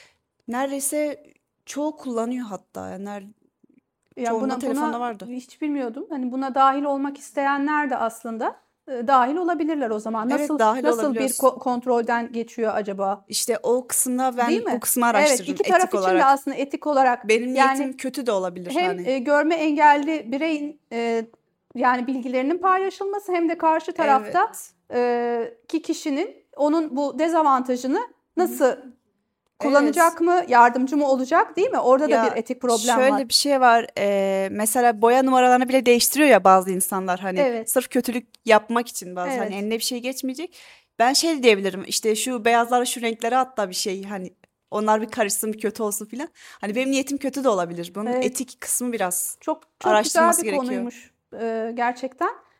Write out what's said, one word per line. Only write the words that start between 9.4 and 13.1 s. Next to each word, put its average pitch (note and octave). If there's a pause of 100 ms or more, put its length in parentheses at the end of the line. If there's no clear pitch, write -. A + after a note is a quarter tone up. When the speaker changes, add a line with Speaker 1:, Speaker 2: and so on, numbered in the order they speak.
Speaker 2:
o G#3+
zaman. A3
Speaker 1:
Evet, C#4
Speaker 2:
Nasıl, D4
Speaker 1:
dahil A3+
Speaker 2:
nasıl A#3
bir A3
Speaker 1:
olabiliyoruz. C4
Speaker 2:
ko-, B3
kontrolden A#3+
geçiyor A3+
acaba? G3